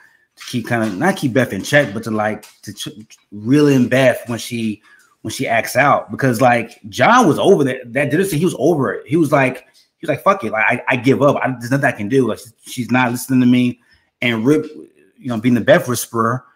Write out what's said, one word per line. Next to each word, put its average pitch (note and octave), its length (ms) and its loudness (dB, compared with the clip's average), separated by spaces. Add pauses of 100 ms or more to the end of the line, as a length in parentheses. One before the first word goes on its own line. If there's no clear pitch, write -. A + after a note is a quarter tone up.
(360)
to - 100 -20
keep - 220 -8
kinda, A2+ 240 -2
not D#3+ 260 -2
keep B2+ 160 -4
Beth A#2+ 200 0
in F#2+ 100 -8
check, C#3 320 0
but A2 80 -8
to, A#2 80 -6
like, G#2+ 340 -4 (160)
to G2+ 120 -16
ch-, - 160 -12 (420)
reel B2+ 360 2
in B2+ 220 4
Beth B2 400 2
when A#2 80 -6
she, A2+ 460 -6 (400)
when A2 80 -8
she - 160 -6
acts A2+ 280 -2
out." B2 360 2
Because, A#2 300 0
like, A#2+ 380 2 (100)
John F3+ 380 4
was A2 120 2
over D#3 240 4
that, B2 280 -4
that C#3 200 -2
dinner E3+ 120 0
scene, D3 140 -2
he E3 80 0
was E3 140 0
over C3 340 0
it. - 140 -12
He D3 100 0
was D3 140 2
like, C3 360 0 (300)
he - 80 -16
was - 40 -2
like, C#3 140 -6
"Fuck G3 200 2
it, G#2+ 80 -4
like, G#2+ 120 -2
I, A#2+ 260 0
I C3 60 0
give B2 280 2
up. C#3+ 140 4
I, B2+ 220 -2
there's A#2 120 -8
nothing C#3 140 0
I B2+ 60 2
can G#2 160 -8
do. B2+ 200 2
Like, G2+ 100 -4
she, - 340 -20
she's A2+ 200 -8
not B2 200 2
listening B2+ 280 -2
to B2 80 4
me." B2 340 2 (400)
And A#2 240 -2
Rip, D3+ 220 2 (500)
you C#3 120 -12
know, A#2 120 -4
being B2 140 2
the A2+ 60 0
Beth D#3+ 260 2
whisperer, A#2 580 -4 (100)